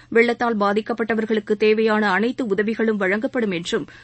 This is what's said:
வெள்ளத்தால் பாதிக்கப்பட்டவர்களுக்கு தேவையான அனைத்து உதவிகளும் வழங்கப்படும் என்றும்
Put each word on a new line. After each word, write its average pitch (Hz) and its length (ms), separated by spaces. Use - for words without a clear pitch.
வெள்ளத்தால் 233 480
பாதிக்கப்பட்டவர்களுக்கு 214 960
தேவையான 214 560
அனைத்து 233 360
உதவிகளும் 214 520
வழங்கப்படும் 214 540
என்றும் 170 360